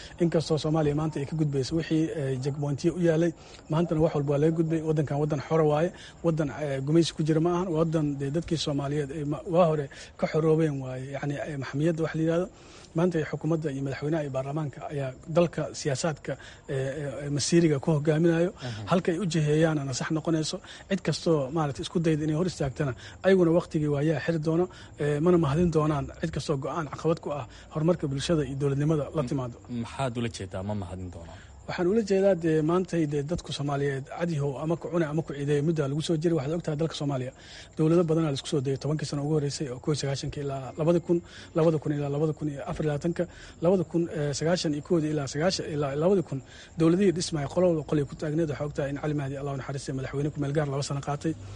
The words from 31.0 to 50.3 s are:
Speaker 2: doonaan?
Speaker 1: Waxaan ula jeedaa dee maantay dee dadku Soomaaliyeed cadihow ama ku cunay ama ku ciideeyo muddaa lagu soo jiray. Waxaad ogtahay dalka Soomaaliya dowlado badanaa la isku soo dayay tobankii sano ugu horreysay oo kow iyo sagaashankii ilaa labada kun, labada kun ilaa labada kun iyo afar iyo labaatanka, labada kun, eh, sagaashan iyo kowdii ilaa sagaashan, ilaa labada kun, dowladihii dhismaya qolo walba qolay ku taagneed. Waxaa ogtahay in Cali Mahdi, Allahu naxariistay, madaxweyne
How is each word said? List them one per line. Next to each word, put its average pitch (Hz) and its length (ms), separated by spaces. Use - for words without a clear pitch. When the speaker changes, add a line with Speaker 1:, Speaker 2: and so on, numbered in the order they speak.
Speaker 2:
doonaan? 82 300
Speaker 1:
Waxaan - 240
ula 220 160
jeedaa 196 320
dee 160 260
maantay 170 460
dee 143 160
dadku 170 280
Soomaaliyeed 143 540
cadihow 151 540
ama 160 160
ku - 160
cunay 170 160
ama 156 140
ku - 100
ciideeyo 143 320
muddaa 156 240
lagu 147 160
soo 170 160
jiray. 165 160
Waxaad 143 180
ogtahay 160 220
dalka 156 180
Soomaaliya 135 380
dowlado 165 320
badanaa 160 260
la 139 60
isku - 120
soo 151 120
dayay 135 160
tobankii 147 320
sano 143 160
ugu 151 100
horreysay 143 360
oo 127 100
kow 160 120
iyo 139 80
sagaashankii 139 440
ilaa 135 320
labada 165 240
kun, 170 180
labada 160 260
kun 147 120
ilaa 143 200
labada 151 200
kun 151 180
iyo 139 180
afar 165 160
iyo 151 80
labaatanka, 170 320
labada 175 220
kun, 170 180
eh, 147 240
sagaashan 165 380
iyo 147 80
kowdii 156 280
ilaa 147 160
sagaashan, 160 460
ilaa 143 240
labada 175 260
kun, 135 160
dowladihii 175 360
dhismaya 156 360
qolo 180 180
walba 160 220
qolay 147 160
ku - 100
taagneed. 156 360
Waxaa 147 160
ogtahay 143 240
in 143 100
Cali 151 140
Mahdi, 139 220
Allahu 139 200
naxariistay, 135 400
madaxweyne 139 340